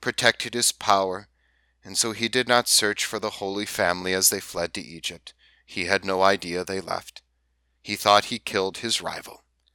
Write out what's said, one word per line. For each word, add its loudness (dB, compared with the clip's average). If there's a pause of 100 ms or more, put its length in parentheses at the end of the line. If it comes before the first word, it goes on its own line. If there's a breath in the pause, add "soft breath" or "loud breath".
protected 0
his 2
power, 2 (560)
and -8
so 0
he -2
did 0
not 4
search 2
for -6
the -4
Holy -6
Family 0
as 2
they 0
fled -6
to -8
Egypt. -12 (320 soft breath)
He -6
had 2
no 0
idea 2
they -6
left. -10 (600)
He -6
thought 6
he -6
killed -4
his -2
rival. -12 (300)